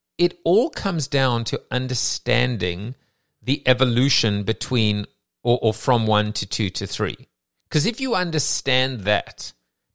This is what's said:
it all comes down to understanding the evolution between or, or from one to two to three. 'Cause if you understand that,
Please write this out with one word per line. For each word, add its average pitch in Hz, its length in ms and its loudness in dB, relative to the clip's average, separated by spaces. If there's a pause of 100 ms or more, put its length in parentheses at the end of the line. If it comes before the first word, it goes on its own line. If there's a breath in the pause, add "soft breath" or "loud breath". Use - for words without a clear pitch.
(200)
it 175 240 0
all 214 260 2
comes 170 380 -4
down 123 380 0
to - 140 -4 (120)
understanding 120 1200 -2 (480)
the 127 240 -2
evolution 120 800 2
between 107 640 0 (360)
or, 120 200 2
or 110 120 2
from 120 320 2
one 107 280 2
to - 120 -4
two 101 240 -4
to - 160 -6
three. - 420 -6 (420)
'Cause 151 180 0
if 233 120 -4
you 262 140 -2
understand 135 880 -2
that, - 520 -2 (420)